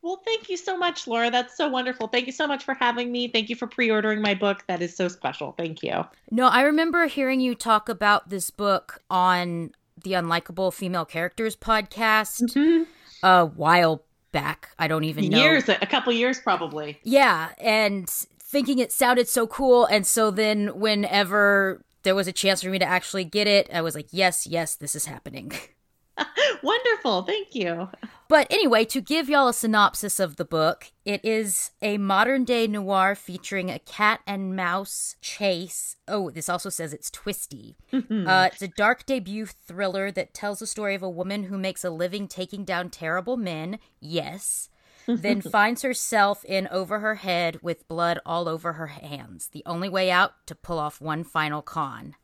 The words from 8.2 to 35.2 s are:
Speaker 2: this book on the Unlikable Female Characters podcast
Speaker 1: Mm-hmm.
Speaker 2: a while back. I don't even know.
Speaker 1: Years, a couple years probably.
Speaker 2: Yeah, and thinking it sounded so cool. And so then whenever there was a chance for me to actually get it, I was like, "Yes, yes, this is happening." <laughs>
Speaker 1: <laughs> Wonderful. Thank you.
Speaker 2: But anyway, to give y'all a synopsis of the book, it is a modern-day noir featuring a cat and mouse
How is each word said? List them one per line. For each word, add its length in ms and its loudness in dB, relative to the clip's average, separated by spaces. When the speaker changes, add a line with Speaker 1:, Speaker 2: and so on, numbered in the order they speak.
Speaker 2:
this 220 -6
book 580 -2
on 600 2
the 80 -4
Unlikable 600 0
Female 340 -4
Characters 500 -4
podcast 880 0
Speaker 1:
Mm-hmm. 400 4
Speaker 2:
a 200 10
while 580 4
back. 460 -6
I 100 0
don't 180 0
even 220 -2
know. 140 4
Speaker 1:
Years, 260 6
a 200 2
couple 260 0
years 260 0
probably. 600 -4
Speaker 2:
Yeah, 560 4
and 500 0
thinking 680 -2
it 140 0
sounded 360 4
so 200 0
cool. 380 6
And 200 4
so 240 2
then 500 0
whenever 1040 2
there 100 4
was 140 0
a 40 -8
chance 300 0
for 80 -6
me 80 -2
to 80 2
actually 380 -2
get 240 0
it, 260 4
I 80 -2
was 140 -4
like, 160 -12
"Yes, 340 0
yes, 300 -4
this 200 -8
is 100 -6
happening." 520 -14
<laughs> 40 -10
Speaker 1:
<laughs> 60 -2
Wonderful. 580 0
Thank 340 -6
you. 320 -4
Speaker 2:
But 240 6
anyway, 320 4
to 160 -2
give 300 -2
y'all 180 6
a 60 2
synopsis 680 2
of 160 -2
the 80 -4
book, 480 0
it 180 -4
is 480 -2
a 160 -2
modern-day 720 2
noir 480 2
featuring 560 -8
a 80 -8
cat 480 -2
and 260 -6
mouse 680 -4